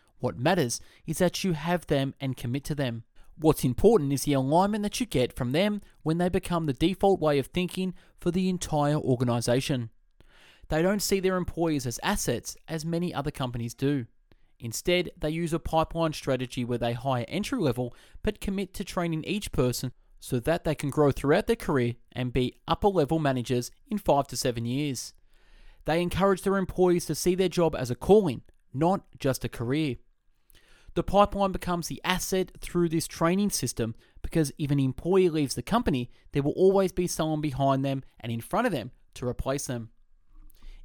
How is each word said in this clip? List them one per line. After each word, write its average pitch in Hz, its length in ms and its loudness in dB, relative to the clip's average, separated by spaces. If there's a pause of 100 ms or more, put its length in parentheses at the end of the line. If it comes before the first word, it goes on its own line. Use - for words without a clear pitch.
(200)
What 123 180 -4
matters 139 420 0 (260)
is 160 120 -6
that 175 260 2
you 185 100 0
have 165 340 -2
them 139 320 0
and 135 180 -4
commit 123 280 -4
to 151 100 -4
them. 120 280 -4 (320)
What's - 280 4
important 143 500 4
is 131 100 0
the 147 100 2
alignment 180 500 2
that 208 160 -4
you 247 80 -2
get 127 260 0
from 127 200 -2
them 208 280 0 (220)
when 160 160 0
they 180 100 2
become 175 380 -2
the 139 60 2
default 185 460 2
way 147 200 2
of 127 80 -2
thinking 180 480 -4 (240)
for 180 100 -4
the 185 180 2
entire 151 500 0
organization. 123 920 0 (800)
They 156 120 0
don't 190 200 2
see 196 180 0
their 185 160 0
employees 160 500 -2
as 117 180 -6
assets, 156 520 -2 (120)
as 160 180 -6
many 170 280 -4
other 143 180 -4
companies 120 420 -6
do. 135 320 -2 (540)
Instead, 175 580 -2
they 151 120 -4
use 165 220 -4
a 165 80 0
pipeline 160 540 -2
strategy 127 500 -4
where 120 140 -2
they 117 160 -2
hire 120 340 -2
entry 208 320 -4
level 127 340 0 (300)
but 214 160 -2
commit 190 360 -4
to 196 80 -6
training 170 420 -4
each 208 260 -4
person 127 400 0 (280)
so 123 200 -4
that 160 240 0
they 160 100 0
can 147 160 -4
grow 143 220 4
throughout 156 360 2
their - 80 2
career 123 400 0 (180)
and 123 180 -6
be 127 240 0 (100)
upper 170 220 0
level 165 320 2
managers 127 520 0 (160)
in - 100 -4
five 143 300 2
to 123 100 -10
seven 117 280 -2
years. 135 480 -4 (720)
They 160 160 2
encourage 190 420 2
their 196 120 2
employees 180 520 2
to 151 80 -2
see 180 200 0
their 185 140 2
job 165 260 2
as 123 160 -4
a 120 40 -4
calling, 185 480 4 (300)
not 170 280 2 (180)
just 135 240 0
a 120 60 -4
career. 131 460 -2 (1000)
The 170 80 0
pipeline 196 480 2
becomes 175 360 -4
the - 180 -10
asset 185 460 0 (100)
through 175 260 2
this 160 200 -2
training 190 420 2
system 117 460 -2 (260)
because 156 360 0
if 143 140 -2
an 143 80 2
employee 175 500 2
leaves 151 260 0
the 123 60 -4
company, 127 480 0 (220)
there 143 120 0
will 147 100 0
always 190 400 4
be 180 140 0
someone 156 340 -2
behind 135 420 0
them 135 200 -2 (160)
and 117 120 -8
in 117 80 -4
front 208 260 -2
of 233 60 -2
them 120 200 -4 (240)
to 123 120 -6
replace 135 380 -2
them. 120 240 -8 (960)